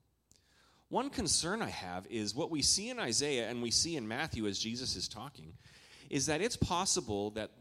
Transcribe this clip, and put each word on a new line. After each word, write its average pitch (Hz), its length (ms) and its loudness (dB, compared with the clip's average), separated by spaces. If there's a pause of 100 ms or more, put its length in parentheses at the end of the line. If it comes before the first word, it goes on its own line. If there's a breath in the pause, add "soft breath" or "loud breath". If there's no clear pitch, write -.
(880 soft breath)
one 254 220 0
concern 196 520 2
I 120 80 -2
have 90 380 -4
is 107 260 -2
what 160 160 -2
we 151 120 0
see 208 280 4
in 247 100 -6
Isaiah 127 480 2
and 120 140 -2
we 117 80 0
see 165 260 2
in 117 100 -2
Matthew 120 400 -2
as 98 120 0
Jesus 117 360 -4
is 90 140 -4
talking, 110 460 -12 (560 loud breath)
is 139 160 2
that 156 160 2
it's 233 140 0
possible 127 720 2
that 107 200 -6 (100)